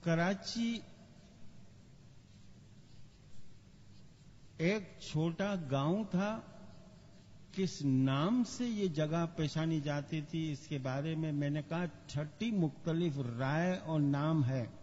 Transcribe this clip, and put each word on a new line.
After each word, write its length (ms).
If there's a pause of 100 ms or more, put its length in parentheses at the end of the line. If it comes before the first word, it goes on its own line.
कराची 760 (3750)
एक 400
छोटा 540
गांव 500
था। 320 (1200)
किस 280
नाम 600
से 240
ये 200
जगह 380
पहचानी 560
जाती 400
थी, 300
इसके 260
बारे 380
में 160
मैंने 300
कहा 260
थर्टी 640
मुख्तलिफ 680
राय 580
और 240
नाम 440
है। 400